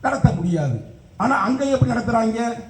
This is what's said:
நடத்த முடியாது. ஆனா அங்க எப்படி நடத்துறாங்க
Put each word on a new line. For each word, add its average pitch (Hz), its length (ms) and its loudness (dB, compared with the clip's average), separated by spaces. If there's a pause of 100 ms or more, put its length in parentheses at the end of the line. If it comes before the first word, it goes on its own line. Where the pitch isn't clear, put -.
நடத்த 269 300 4
முடியாது. 151 500 -2 (360)
ஆனா 254 180 0
அங்க 262 300 0
எப்படி 254 260 2
நடத்துறாங்க 226 480 0 (300)